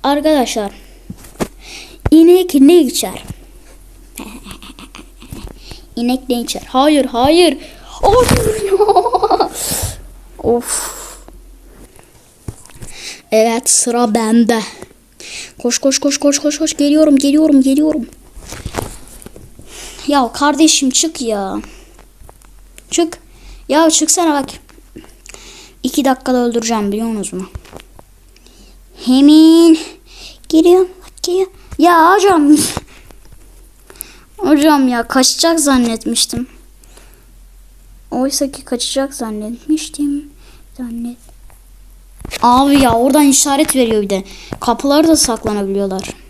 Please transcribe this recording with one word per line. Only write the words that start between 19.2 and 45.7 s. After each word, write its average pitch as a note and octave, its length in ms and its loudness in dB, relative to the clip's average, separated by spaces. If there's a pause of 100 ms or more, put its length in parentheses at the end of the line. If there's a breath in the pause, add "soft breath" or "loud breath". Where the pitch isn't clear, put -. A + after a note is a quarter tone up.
Ya C#4 260 0
kardeşim D4 580 0
çık D#4+ 300 -4
ya. G3+ 360 -4 (1300 loud breath)
Çık. E4 280 -2 (500 soft breath)
Ya D#4+ 220 2
çıksana D#4 520 0
bak. C#4 60 -8 (1300 loud breath)
İki C4 220 -2
dakikada B3+ 340 -2
öldüreceğim A3+ 540 -2
biliyorsunuz A3 400 -6
mu? F#3 140 -10 (1600 soft breath)
Hemen. D#4 720 6 (720 loud breath)
Geliyorum. F4 400 4 (140)
Bak - 200 -20
geliyorum. F#4+ 300 -2 (260 soft breath)
Ya E4+ 360 4
hocam. E4+ 420 4 (1800 loud breath)
Hocam D4 520 2
ya A#3 200 -4
kaçacak D#4+ 520 0
zannetmiştim. A#3+ 880 -2 (1600 soft breath)
Oysa C4+ 400 -4
ki - 140 -16
kaçacak C4+ 500 -6
zannetmiştim. C#4+ 1160 -6 (460 soft breath)
Zannet. A#3+ 400 -12 (1300)
Abi C4+ 380 4
ya B3 120 2
oradan C4+ 340 2
işaret C#4 500 0
veriyor A3+ 260 0
bir G3 80 -6
de. F#3+ 140 -4 (360 loud breath)
Kapıları C#4 480 0
da D#4+ 80 4
saklanabiliyorlar. G3+ 920 -4 (220)